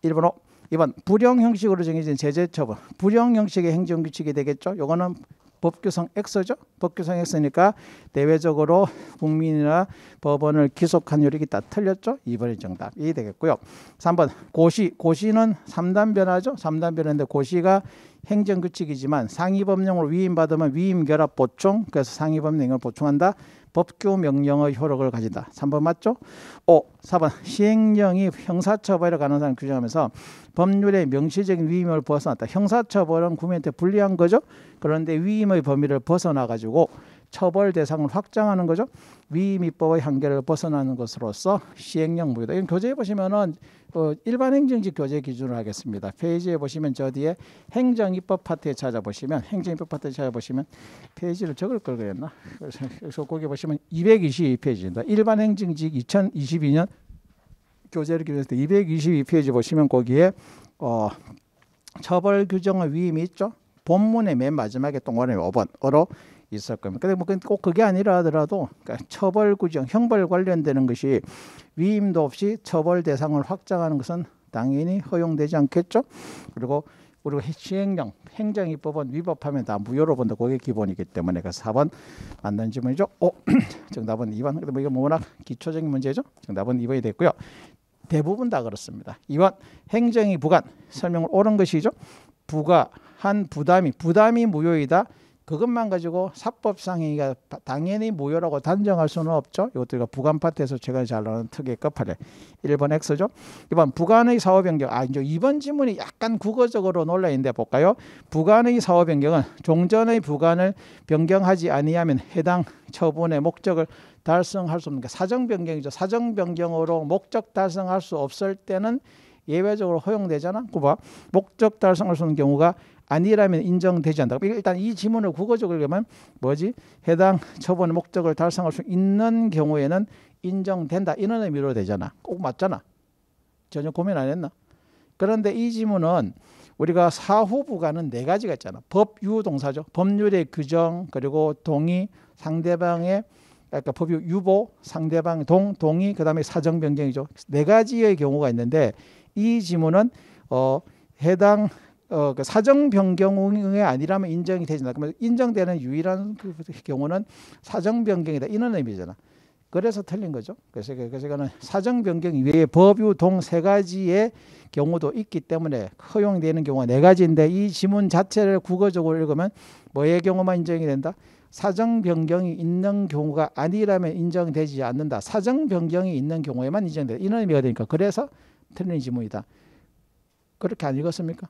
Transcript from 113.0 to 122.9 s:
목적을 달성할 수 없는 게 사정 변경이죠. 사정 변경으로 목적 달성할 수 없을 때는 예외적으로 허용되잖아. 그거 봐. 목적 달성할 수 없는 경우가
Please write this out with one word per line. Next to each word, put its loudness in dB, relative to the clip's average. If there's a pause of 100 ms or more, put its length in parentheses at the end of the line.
목적을 0 (380)
달성할 0
수 -10
없는 -6
게 -12
사정 -2
변경이죠. -4
사정 -4
변경으로 -2
목적 -4
달성할 -2
수 -8
없을 -4
때는 -4 (480)
예외적으로 0
허용되잖아. -4
그거 -6
봐. 4 (340)
목적 2
달성할 2
수 -2
없는 2
경우가 4 (340)